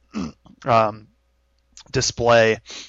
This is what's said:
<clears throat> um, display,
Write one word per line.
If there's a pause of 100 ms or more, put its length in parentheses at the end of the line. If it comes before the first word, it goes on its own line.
(260)
<clears throat>
um, (840)
display, (300)